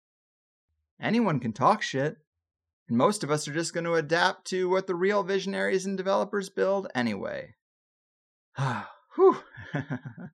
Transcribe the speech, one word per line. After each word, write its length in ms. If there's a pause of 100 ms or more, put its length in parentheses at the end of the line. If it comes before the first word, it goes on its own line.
(1000)
Anyone 400
can 140
talk 260
shit, 380 (680)
and 120
most 260
of 60
us 180
are 60
just 180
gonna 220
adapt 540
to 200
what 180
the 80
real 280
visionaries 640
and 100
developers 540
build 440
anyway. 600 (1000)
<sighs> 600
Whew. 220 (340)
<laughs> 100 (520)